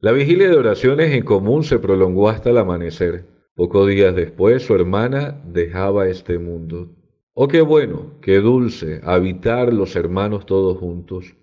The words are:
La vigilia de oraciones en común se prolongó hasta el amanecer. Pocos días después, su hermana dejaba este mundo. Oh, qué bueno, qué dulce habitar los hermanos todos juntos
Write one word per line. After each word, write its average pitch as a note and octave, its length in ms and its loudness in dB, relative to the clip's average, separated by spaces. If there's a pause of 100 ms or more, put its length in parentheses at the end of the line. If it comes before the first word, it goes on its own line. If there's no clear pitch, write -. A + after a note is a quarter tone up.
La C3+ 60 2
vigilia D#3+ 400 4
de E3+ 60 6
oraciones C3+ 560 2
en B2 100 0
común G#2+ 400 0
se C#3 160 0
prolongó F#2+ 500 2
hasta A2+ 220 -2
el A#2+ 80 4
amanecer. F2 680 -4 (300)
Pocos G2 320 2
días G2 300 2
después, G2 480 0
su A2+ 100 0
hermana A#2+ 720 -2
dejaba F#2 640 -2
este F2+ 320 -6
mundo. E2+ 480 -12 (460)
Oh, C3 120 0
qué D#3+ 140 2
bueno, C#3+ 600 0
qué F#2+ 200 2
dulce A2 640 -2
habitar F#2+ 680 -2
los G2 220 -2
hermanos F#2+ 500 -4
todos F#2+ 340 0
juntos F2+ 640 -12